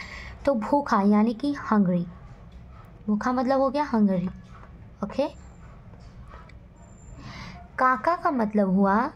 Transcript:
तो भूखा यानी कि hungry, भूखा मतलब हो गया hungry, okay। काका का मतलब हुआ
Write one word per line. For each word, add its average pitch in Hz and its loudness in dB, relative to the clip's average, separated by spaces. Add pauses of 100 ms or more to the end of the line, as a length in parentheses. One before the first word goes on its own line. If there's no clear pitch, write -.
(440)
तो 277 4
भूखा 240 2
यानी 208 4
कि 285 -2
hungry, 185 2 (1000)
भूखा 214 0
मतलब 262 2
हो 269 4
गया 294 0
hungry, 196 2 (760)
okay। 262 -2 (2500)
काका 262 2
का 349 0
मतलब 208 2
हुआ 202 4